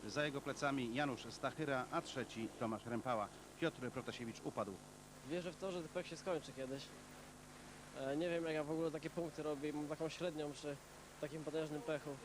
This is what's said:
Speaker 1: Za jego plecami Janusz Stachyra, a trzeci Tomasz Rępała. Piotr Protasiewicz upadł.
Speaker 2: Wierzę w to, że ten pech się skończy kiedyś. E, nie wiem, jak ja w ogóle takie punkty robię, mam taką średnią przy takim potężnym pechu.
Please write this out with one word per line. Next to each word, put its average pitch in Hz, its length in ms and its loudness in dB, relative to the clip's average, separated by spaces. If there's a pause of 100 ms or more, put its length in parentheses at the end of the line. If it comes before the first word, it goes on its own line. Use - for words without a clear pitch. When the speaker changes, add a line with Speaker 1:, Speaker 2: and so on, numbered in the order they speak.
Speaker 1:
Za 139 200 2
jego 139 160 0
plecami 135 540 2
Janusz 135 340 4
Stachyra, 135 640 2
a 165 100 2
trzeci 113 480 -2 (100)
Tomasz 113 260 0
Rępała. 113 420 2 (320)
Piotr 131 320 2
Protasiewicz 113 520 -4
upadł. 101 300 0 (540)
Speaker 2:
Wierzę 170 240 0
w - 60 -10
to, 190 140 -2
że 180 80 0
ten 156 100 -4
pech 175 180 -2
się 165 100 -6
skończy 156 360 0
kiedyś. 135 300 -2 (1160)
E, 135 180 4
nie 170 120 4
wiem, 170 160 4
jak 160 80 4
ja 156 100 4
w 147 80 0
ogóle 160 200 4
takie 151 180 -2
punkty 160 340 0
robię, 151 300 2
mam 147 140 2
taką 156 220 2
średnią 151 420 0
przy 143 240 -2 (460)
takim 151 220 -2
potężnym 151 380 2
pechu. 156 280 2 (160)